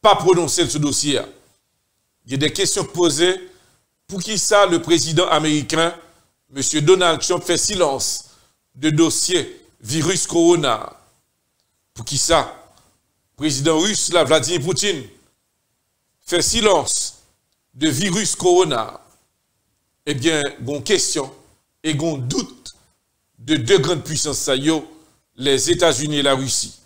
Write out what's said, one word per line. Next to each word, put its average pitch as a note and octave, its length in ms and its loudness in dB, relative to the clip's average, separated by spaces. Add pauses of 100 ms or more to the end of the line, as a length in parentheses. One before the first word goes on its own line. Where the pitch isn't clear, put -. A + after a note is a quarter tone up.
pas G#3 160 6
prononcé E3+ 520 2
ce D3+ 100 -4
dossier. C#3+ 420 -2 (1040)
Il B2 60 -10
y - 20 -6
a C#3 40 -2
des D3 140 0
questions F#3+ 320 -2
posées. F3 640 0 (580)
Pour F#3+ 140 -10
qui G#3+ 180 -6
ça, G3+ 280 4
le E3+ 160 0
président E3 460 0
américain, D#3 680 0 (560)
monsieur C#3 320 -4
Donald E3+ 380 4
Trump, F3 240 -2
fait F3 120 0
silence D3+ 760 -2 (440)
de C#3+ 160 0
dossier D#3+ 680 0 (200)
virus D3+ 460 -2
corona ? E3 680 2 (1000)
Pour A#2 100 -14
qui C#3 140 -6
ça ? D#3 380 0 (800)
Président D3+ 420 0
russe, G3 340 -2
là, E3+ 120 4
Vladimir D#3 380 0
Poutine, F3 400 -2 (1200)
fait F3 160 0
silence G3 800 -2 (500)
de D3 160 -4
virus F3+ 480 -2
corona. E3+ 640 0 (1040)
Eh D3 80 -4
bien, D3+ 280 0 (180)
gon C3 220 -6
question D3+ 500 -2 (500)
et D#3 120 -4
gon D3+ 240 -2
doute C#3 420 -6 (800)
de C#3 160 -2
deux D3 220 4
grandes D#3+ 260 0
puissances, D3+ 340 -4
ça C#3 160 0
y C#3 140 0
est, D#3+ 140 0 (540)
les C#3 340 0
États-Unis D3+ 480 2
et C#3+ 40 0
la C#3 120 4
Russie. C3 400 -4 (120)